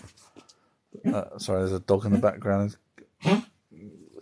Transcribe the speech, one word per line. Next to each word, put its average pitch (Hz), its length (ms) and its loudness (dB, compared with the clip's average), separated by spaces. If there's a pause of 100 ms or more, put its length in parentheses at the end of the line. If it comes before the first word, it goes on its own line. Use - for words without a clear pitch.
(1120)
uh, - 280 -6
sorry, 95 220 -2
there's 92 120 0
a 92 60 -4
dog 98 260 2
in 101 80 4
the 101 60 4
background. 101 580 0 (1400)